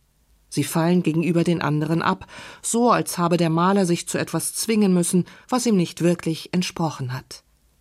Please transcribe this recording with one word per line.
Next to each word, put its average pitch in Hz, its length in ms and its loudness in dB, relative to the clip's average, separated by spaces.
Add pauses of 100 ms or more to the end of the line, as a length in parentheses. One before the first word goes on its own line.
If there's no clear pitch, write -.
(500)
Sie 147 140 -2
fallen 170 400 2
gegenüber 165 400 2
den 170 180 0
anderen 151 400 0
ab, - 260 -2 (340)
so 233 280 2
als 165 280 0
habe 170 200 2
der 165 120 2
Maler 185 360 2
sich 170 220 -2
zu - 100 -6
etwas - 380 -4
zwingen 208 380 2
müssen, 175 320 2 (240)
was 247 160 0
ihm 226 100 4
nicht 170 260 0
wirklich 165 520 -2
entsprochen 156 600 -4
hat. - 300 -14 (380)